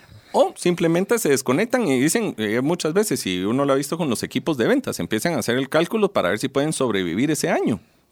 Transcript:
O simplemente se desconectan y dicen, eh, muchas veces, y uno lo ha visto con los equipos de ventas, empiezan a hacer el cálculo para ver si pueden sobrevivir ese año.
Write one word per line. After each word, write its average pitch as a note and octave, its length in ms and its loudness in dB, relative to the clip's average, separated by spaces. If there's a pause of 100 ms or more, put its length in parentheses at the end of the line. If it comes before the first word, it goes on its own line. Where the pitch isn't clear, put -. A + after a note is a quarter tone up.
(380)
O E4 160 4
simplemente E3+ 640 0
se D#3+ 120 0
desconectan F3 580 2
y C3 100 2
dicen, D#3+ 380 0
eh, G#2+ 240 0
muchas D#3 320 -2
veces, G3 320 -2
y F#2 200 -2
uno B2+ 200 0
lo C#3 80 2
ha C3+ 40 4
visto C#3+ 200 -4
con D#3+ 140 -2
los G#2+ 120 -2
equipos C#3 360 -2
de A#2 80 2
ventas, A#3 340 0
empiezan A2 320 -2
a C#3 60 -2
hacer A#2 180 0
el C3+ 140 -2
cálculo F3+ 420 0
para F#2 160 2
ver G#2 100 0
si C3 100 -4
pueden D3 260 -2
sobrevivir G#2 560 0
ese D#3 180 -2
año. A3 320 0 (320)